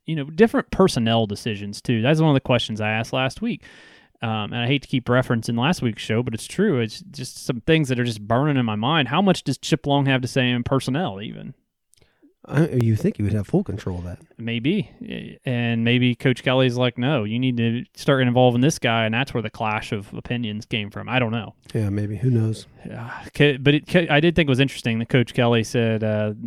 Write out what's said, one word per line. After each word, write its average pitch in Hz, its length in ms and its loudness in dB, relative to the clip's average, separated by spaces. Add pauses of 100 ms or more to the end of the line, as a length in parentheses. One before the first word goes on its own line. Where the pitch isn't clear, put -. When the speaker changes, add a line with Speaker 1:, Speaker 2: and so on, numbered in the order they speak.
Speaker 1:
you 160 100 -4
know, 143 100 -4
different 196 460 2
personnel 113 540 2
decisions 101 560 -8
too. 117 200 0
That's 151 200 2
one 160 80 4
of 143 60 4
the 131 40 4
questions 117 420 0
I 107 100 -2
asked 110 220 -4
last 131 280 -4
week. 220 220 -6 (580)
Um, 110 320 -4
and 113 40 -6
I 120 100 -2
hate 139 160 0
to - 40 -20
keep 127 180 -2
referencing 120 540 0
last 147 220 0
week's 113 200 -2
show, 110 220 0
but 120 100 -6
it's - 140 -10
true. 180 320 0
It's 113 220 -4
just - 440 -14
some 123 160 -4
things 156 280 2
that 123 100 0
are 123 40 2
just 107 240 -4
burning 139 300 2
in 127 80 2
my 107 100 0
mind. 127 340 0
How 156 120 2
much 190 220 2
does 143 140 -4
Chip - 280 -2
Long 143 220 2
have 131 140 2
to 127 60 -4
say 123 220 0
in 120 140 0
personnel 131 580 -2
even? 117 320 -12 (960)
Speaker 2:
I, 147 200 2
you 120 280 2
think - 220 0
he 107 60 -2
would 98 100 0
have 104 140 -2
full 190 160 0
control 98 340 -8
of 87 60 -10
that? 87 160 -12 (180)
Speaker 1:
Maybe. 117 540 -2 (540)
And 117 380 0
maybe 123 300 4
Coach 127 300 0
Kelly's 127 340 2
like, 123 180 0
"No, 123 280 0
you 107 160 -4
need 127 180 0
to 117 280 0 (100)
start 135 260 2
involving 123 400 4
this 156 160 4
guy," 113 280 0
and 110 100 0
that's 135 180 -2
where 120 80 -2
the 110 80 -8
clash 110 420 -4
of 101 220 -8
opinions 110 540 -6
came 104 240 -6
from. 104 180 -12
I 120 80 0
don't 117 140 0
know. 110 240 -6 (180)
Speaker 2:
Yeah, 107 160 0
maybe. 104 280 -2
Who 131 120 0
knows? 110 380 0 (200)
Speaker 1:
Uh, 117 220 -14 (240)
Ke-, 143 260 4
but 143 140 4
it, 147 140 -2
Ke-, 170 240 2
I 147 80 4
did 165 160 4
think 165 120 2
it 139 40 2
was 123 80 4
interesting 123 400 0
that 113 100 -6
Coach 123 240 2
Kelly 117 300 2
said, 110 400 0
uh, 107 300 -2 (140)